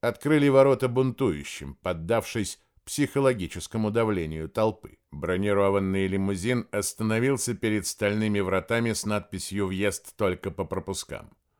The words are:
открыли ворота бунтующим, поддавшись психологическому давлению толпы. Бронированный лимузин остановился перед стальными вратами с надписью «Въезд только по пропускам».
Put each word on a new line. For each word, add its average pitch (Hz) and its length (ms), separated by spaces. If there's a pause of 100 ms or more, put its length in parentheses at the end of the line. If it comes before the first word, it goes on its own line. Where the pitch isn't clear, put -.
открыли 143 480
ворота 135 400
бунтующим, 110 920
поддавшись 92 800 (240)
психологическому 113 1080
давлению 87 580
толпы. - 500 (120)
Бронированный 95 960
лимузин 98 640
остановился 113 840
перед 107 320
стальными 107 540
вратами 98 520
с - 120
надписью 98 640
«Въезд 95 500
только 92 340
по 92 140
пропускам». - 680 (280)